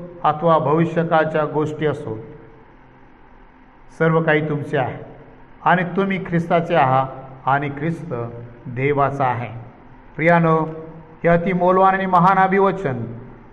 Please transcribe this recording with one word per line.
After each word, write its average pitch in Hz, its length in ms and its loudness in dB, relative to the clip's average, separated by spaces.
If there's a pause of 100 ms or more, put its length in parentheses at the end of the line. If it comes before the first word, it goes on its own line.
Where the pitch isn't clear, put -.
(240)
अथवा 156 340 2
भविष्य 165 500 0
काळाच्या 156 380 2
गोष्टी 147 400 -4
असोत, 113 320 -4 (1800)
सर्व 160 220 2
काही 156 280 0
तुमचे 143 280 -4
आहे 123 200 -2 (680)
आणि 175 200 4
तुम्ही 185 460 -2
ख्रिस्ताचे 170 460 0
आहात 131 320 4 (380)
आणि 143 240 0
ख्रिस्त 151 440 -6 (520)
देवाचा 139 600 0
आहे." 120 240 -4 (680)
प्रियानो, 160 520 2 (480)
हे - 140 0
अति 175 240 2
मौल्यवान 185 400 4
आणि 190 120 -2
महान 185 320 4
अभिवचन 185 680 2 (500)